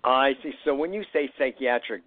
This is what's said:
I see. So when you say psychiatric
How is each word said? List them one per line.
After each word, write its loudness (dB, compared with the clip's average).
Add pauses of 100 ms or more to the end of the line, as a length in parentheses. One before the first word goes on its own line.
I 4
see. -10 (120)
So 2
when -2
you -6 (100)
say 0
psychiatric -2